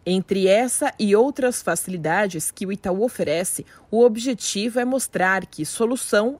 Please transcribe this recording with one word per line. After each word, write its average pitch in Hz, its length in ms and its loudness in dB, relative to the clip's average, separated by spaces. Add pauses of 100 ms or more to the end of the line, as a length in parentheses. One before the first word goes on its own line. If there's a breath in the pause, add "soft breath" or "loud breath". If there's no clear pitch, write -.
Entre 190 420 0
essa 240 500 2
e 202 160 2
outras 254 460 2
facilidades 175 920 -2
que - 140 -10
o 190 80 -4
Itaú 196 300 -4
oferece, 170 640 -2 (240 loud breath)
o 226 120 4
objetivo 233 800 0
é 240 40 2
mostrar 190 600 0
que - 220 -10
solução 233 720 0